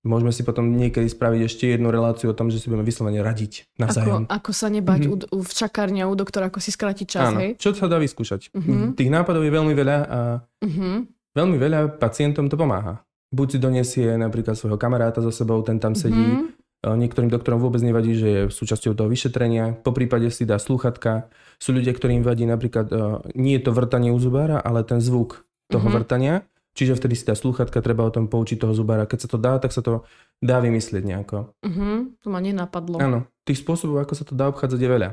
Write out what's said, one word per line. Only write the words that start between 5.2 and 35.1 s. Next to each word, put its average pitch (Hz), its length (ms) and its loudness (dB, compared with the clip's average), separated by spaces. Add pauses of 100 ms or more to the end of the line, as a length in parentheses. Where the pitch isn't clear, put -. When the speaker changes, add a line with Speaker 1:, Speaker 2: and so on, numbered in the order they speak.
Speaker 2:
u, 196 120 -4
v 180 100 -6
čakárni 202 480 -2
a 185 80 0
u 196 80 0
doktora, 196 320 -2
ako 185 140 -6
si 208 100 -6
skrátiť 196 380 -4
čas, 151 180 0
Speaker 1:
Áno, 107 140 2
Speaker 2:
hej? 208 160 -2
Speaker 1:
čo 202 160 0
sa 196 180 0
dá 170 80 2
vyskúšať? 117 540 -4
Speaker 2:
Mhm. 180 420 0
Speaker 1:
Tých 131 160 2
nápadov 165 320 2
je 151 80 2
veľmi 156 240 2
veľa 139 300 2
a 123 140 -4 (420)
Speaker 2:
Mhm. 190 280 -2 (460)
Speaker 1:
veľmi 175 220 2
veľa 151 240 2 (160)
pacientom 147 500 0
to 143 80 0
pomáha. 107 480 -2 (260)
Buď 135 200 0
si 135 100 0
donesie 127 540 2
napríklad 113 420 -2
svojho 107 220 -2
kamaráta 117 420 0
so 117 120 0
sebou, 113 300 0
ten 110 180 0
tam 110 140 0
sedí. 110 220 0
Speaker 2:
Mhm. 247 300 4 (340)
Speaker 1:
E, 110 160 -2
niektorým 120 340 2
doktorom 120 300 0
vôbec 120 220 2
nevadí, 117 340 2
že 110 140 2
je 101 180 4
súčasťou 107 480 -2
toho 110 140 0
vyšetrenia. 117 680 0
Poprípade 123 560 0
si - 140 -4
dá 107 120 2
slúchatka. 120 680 -2 (300)
Sú - 160 -2
ľudia, 127 180 2
ktorým 123 300 0
vadí 117 240 2
napríklad, 117 420 0
e, 107 100 -2 (380)
nie 135 240 2
je 131 80 0
to 123 60 4
vrtanie 120 360 2
u 120 100 2
zubára, 139 400 2
ale 117 240 0
ten 120 180 0
zvuk 120 420 0 (240)
toho 110 180 0
Speaker 2:
Mhm. 104 120 4
Speaker 1:
vrtania. 127 380 0 (360)
Čiže 131 240 0
vtedy 120 180 0
si 117 140 -2
dá 110 80 2
slúchatka, 127 420 -2
treba 113 300 2
o 113 80 -2
tom 113 100 2
poučiť 113 320 0
toho 110 140 0
zubára. 110 320 2
Keď 107 160 -2
sa - 100 -10
to - 80 -6
dá, 127 220 2
tak 127 100 -2
sa 120 140 -2
to 113 240 -2 (320)
dá 123 240 2
vymyslieť 113 400 0
nejako. 101 480 -6 (100)
Speaker 2:
Mhm, 202 260 -4 (320)
to - 120 -10
ma 185 80 -4
nenapadlo. 175 580 -6
Speaker 1:
Áno, 127 300 0 (160)
tých 135 160 -2
spôsobov, 165 400 -2
ako 143 160 -4
sa 143 80 -8
to - 100 -12
dá 135 140 0
obchádzať, 135 320 -2
je 127 100 0
veľa. 107 240 2